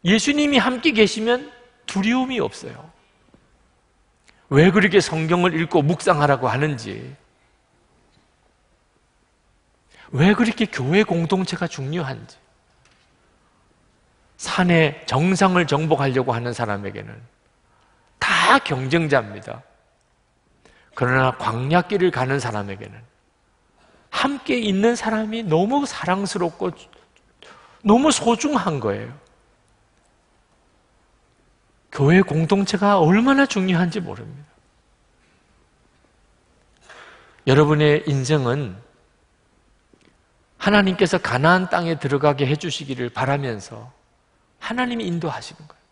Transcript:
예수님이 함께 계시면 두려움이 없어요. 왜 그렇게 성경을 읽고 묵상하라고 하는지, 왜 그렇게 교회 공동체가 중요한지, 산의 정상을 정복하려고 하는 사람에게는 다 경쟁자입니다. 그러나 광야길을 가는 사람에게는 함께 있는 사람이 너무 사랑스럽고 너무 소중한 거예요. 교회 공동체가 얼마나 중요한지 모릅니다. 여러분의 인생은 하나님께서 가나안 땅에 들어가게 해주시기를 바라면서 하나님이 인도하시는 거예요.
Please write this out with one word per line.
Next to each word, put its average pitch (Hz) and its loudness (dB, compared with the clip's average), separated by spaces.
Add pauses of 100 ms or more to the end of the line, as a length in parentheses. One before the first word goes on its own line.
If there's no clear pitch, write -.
예수님이 285 2
함께 247 0
계시면 220 0 (360)
두려움이 247 -2
없어요. 127 -10 (1600)
왜 160 6
그렇게 190 4
성경을 160 0
읽고 165 0
묵상하라고 147 2
하는지, 127 -4 (3000)
왜 170 4
그렇게 226 0
교회 156 0
공동체가 175 -2
중요한지, 135 -8 (2000)
산의 170 2
정상을 180 2
정복하려고 139 0
하는 120 -4
사람에게는 104 -8 (1000)
다 - 2
경쟁자입니다. 131 -2 (1300)
그러나 127 2
광야길을 170 0
가는 131 -2
사람에게는 104 -8 (1080)
함께 269 -2
있는 214 2
사람이 220 -4
너무 208 0
사랑스럽고 180 -4 (1120)
너무 254 6
소중한 233 0
거예요. 110 -4 (2750)
교회 156 6
공동체가 190 0
얼마나 240 4
중요한지 185 -2
모릅니다. 131 -14 (3000)
여러분의 151 4
인생은 135 -2 (1800)
하나님께서 190 2
가나안 170 2
땅에 165 -2
들어가게 139 0
해주시기를 135 -6
바라면서 127 -6 (680)
하나님이 240 -6
인도하시는 170 -8
거예요. - -20